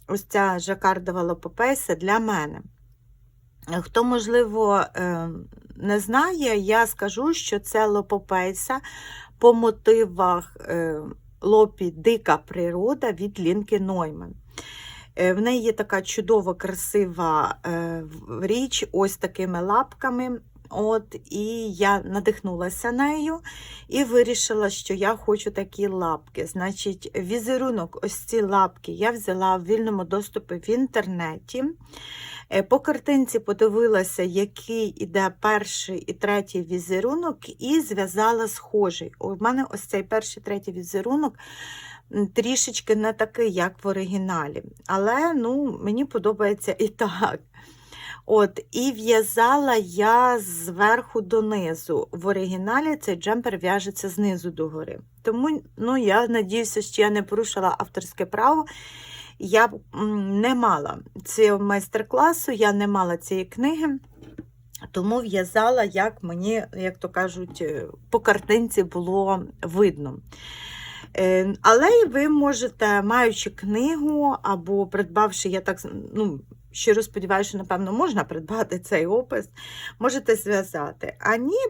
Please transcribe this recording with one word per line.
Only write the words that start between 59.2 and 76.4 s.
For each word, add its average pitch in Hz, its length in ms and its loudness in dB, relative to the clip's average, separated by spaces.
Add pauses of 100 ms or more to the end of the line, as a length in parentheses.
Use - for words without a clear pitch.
Я, 214 300 4 (260)
м, 202 460 0
не 254 140 2
мала 196 440 2 (260)
цього 208 340 4
майстер-класу, 220 920 2
я 208 220 4
не 202 140 2
мала 185 300 0
цієї 185 280 -4
книги, 285 540 0 (920)
тому 208 280 0
в'язала, 220 640 2
як 202 400 -2
мені, 185 400 -4 (140)
як 185 200 -6
то 180 120 -8
кажуть, 180 520 -6
е, 147 260 -6 (220)
по 226 100 2
картинці 214 640 2
було 185 600 0 (200)
видно. 165 560 0 (1000)
Е, 185 440 4
але 254 280 8
й 466 160 8
ви 285 240 2
можете, 240 720 2
маючи 226 480 2
книгу 285 920 0
або 196 440 0
придбавши, 202 640 0
я 185 120 -2
так, 190 160 -4 (360)
ну, 190 260 -2 (320)